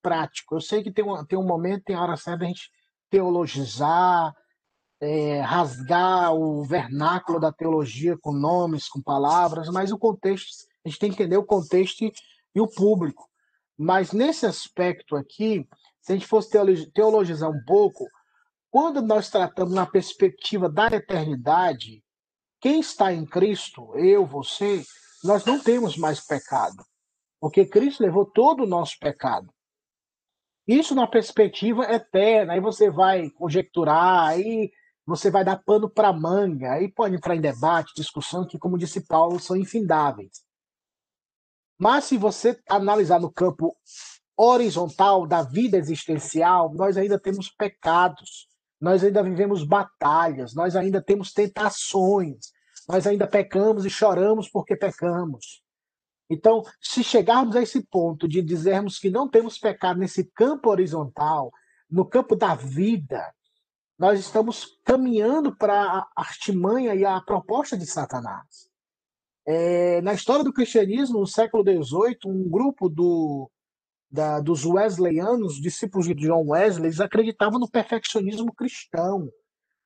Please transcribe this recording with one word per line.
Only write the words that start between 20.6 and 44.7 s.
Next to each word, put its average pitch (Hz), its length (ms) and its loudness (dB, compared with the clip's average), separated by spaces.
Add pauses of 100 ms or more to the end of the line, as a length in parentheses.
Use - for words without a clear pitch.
da 202 180 0
eternidade, 156 1160 -2 (560)
quem 302 200 2
está 196 340 0
em 160 120 -6
Cristo, 180 680 -4
eu, 185 300 4
você, 147 580 -6 (400)
nós 202 200 2
não 269 160 0
temos 233 380 0
mais 156 280 -4
pecado, 131 580 -6 (580)
porque 156 240 2
Cristo 254 380 0
levou 190 220 2
todo 262 380 2
o 208 40 -2
nosso 170 320 -4
pecado. 120 540 -6 (1120)
Isso 277 300 2
na 240 120 2
perspectiva 220 840 0
eterna, 214 640 2
aí 185 80 0
você 208 280 2
vai 175 420 2
conjecturar, 170 960 2
aí 208 420 -2 (340)
você 170 240 0
vai 190 140 2
dar 190 180 -2
pano 208 280 2
pra 208 240 2
manga, 160 600 -2
aí 185 160 -2
pode 196 260 -2
entrar 175 200 -2
em 160 60 -4
debate, 151 540 -2
discussão, 160 520 -8
que, 160 100 -12
como 180 200 -4
disse 180 240 -6
Paulo, 170 380 2
são 185 180 -4
infindáveis. 156 840 -2 (1300)
Mas 254 280 2
se 262 120 0
você 214 400 0 (120)
analisar 196 500 4
no 165 120 -4
campo - 440 0 (600)
horizontal 196 920 4